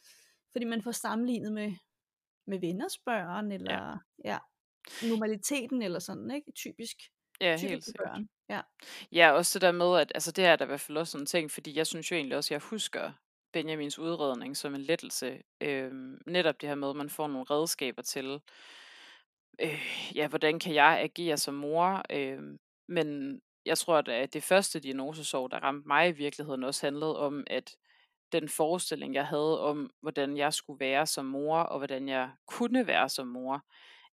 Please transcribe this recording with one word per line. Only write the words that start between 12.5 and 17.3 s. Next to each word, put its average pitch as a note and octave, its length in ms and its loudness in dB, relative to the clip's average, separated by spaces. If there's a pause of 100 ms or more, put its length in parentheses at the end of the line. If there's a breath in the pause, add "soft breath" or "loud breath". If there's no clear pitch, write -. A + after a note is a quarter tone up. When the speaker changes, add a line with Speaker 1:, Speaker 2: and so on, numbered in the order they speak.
Speaker 2:
jeg D3 60 -4
husker - 520 -6 (400)
Benjamins D#3 460 -4
udredning C#3+ 580 -2
som C#3+ 180 -6
en C#3 60 -6
lettelse. C#3 640 -4 (180)
Øhm, C3 640 -6
netop E3 340 2
det D3 80 -6
her C#3+ 80 -2
med, C#3 140 -2
at C#3 60 -6
man D3 140 -6
får D#3 180 -4
nogle C3 220 -4